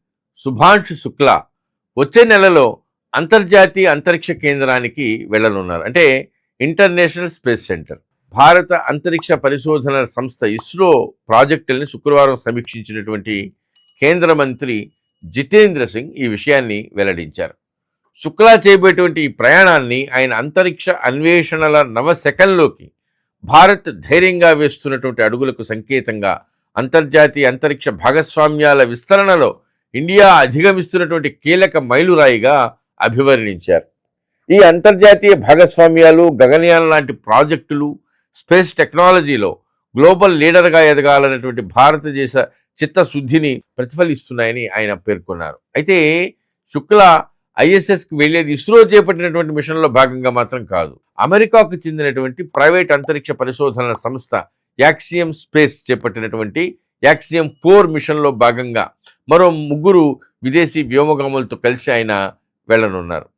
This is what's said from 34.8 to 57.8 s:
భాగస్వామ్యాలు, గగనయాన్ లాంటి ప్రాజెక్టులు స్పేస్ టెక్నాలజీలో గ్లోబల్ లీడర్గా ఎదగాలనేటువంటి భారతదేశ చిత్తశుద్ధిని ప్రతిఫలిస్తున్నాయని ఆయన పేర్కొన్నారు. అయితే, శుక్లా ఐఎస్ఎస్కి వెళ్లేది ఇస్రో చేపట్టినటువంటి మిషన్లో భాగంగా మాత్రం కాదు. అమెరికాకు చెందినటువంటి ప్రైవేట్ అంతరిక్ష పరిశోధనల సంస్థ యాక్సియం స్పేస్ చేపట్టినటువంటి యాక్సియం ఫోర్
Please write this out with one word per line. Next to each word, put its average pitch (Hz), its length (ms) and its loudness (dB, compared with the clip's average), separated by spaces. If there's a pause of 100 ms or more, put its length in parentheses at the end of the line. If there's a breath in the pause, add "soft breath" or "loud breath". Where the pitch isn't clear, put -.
భాగస్వామ్యాలు, 165 1080 4
గగనయాన్ 165 480 4
లాంటి 147 220 0
ప్రాజెక్టులు 147 840 -2 (360)
స్పేస్ 180 400 0
టెక్నాలజీలో 147 840 0 (420)
గ్లోబల్ 175 420 4
లీడర్గా 170 400 4
ఎదగాలనేటువంటి 139 840 2
భారతదేశ 139 720 0 (500)
చిత్తశుద్ధిని 147 800 -2 (160)
ప్రతిఫలిస్తున్నాయని 123 880 -6
ఆయన 104 260 -6
పేర్కొన్నారు. 87 640 -10 (180)
అయితే, 165 580 -2 (340)
శుక్లా 175 560 2 (360)
ఐఎస్ఎస్కి 180 560 0
వెళ్లేది 151 360 -2
ఇస్రో 214 300 4
చేపట్టినటువంటి 170 680 0
మిషన్లో 156 360 -4
భాగంగా 127 420 0
మాత్రం 120 340 -6
కాదు. 85 360 -8 (200)
అమెరికాకు 208 540 0
చెందినటువంటి 143 680 -8
ప్రైవేట్ 170 500 0
అంతరిక్ష 143 380 -4
పరిశోధనల 127 600 -6
సంస్థ 117 500 -8 (380)
యాక్సియం 160 520 -2
స్పేస్ - 580 -4
చేపట్టినటువంటి 113 880 -8 (260)
యాక్సియం 156 460 -2 (140)
ఫోర్ 190 220 4